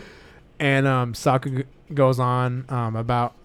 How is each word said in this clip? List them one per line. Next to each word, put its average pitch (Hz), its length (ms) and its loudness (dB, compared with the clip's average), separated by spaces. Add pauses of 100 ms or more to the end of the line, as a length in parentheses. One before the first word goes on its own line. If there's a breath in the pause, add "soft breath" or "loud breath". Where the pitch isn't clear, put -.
(600 loud breath)
And, 139 260 2
um, 127 280 0
Sokka 131 440 0
g-, - 360 -10
goes 131 260 4
on, 127 480 0
um, 117 280 -4
about 120 380 -2 (100)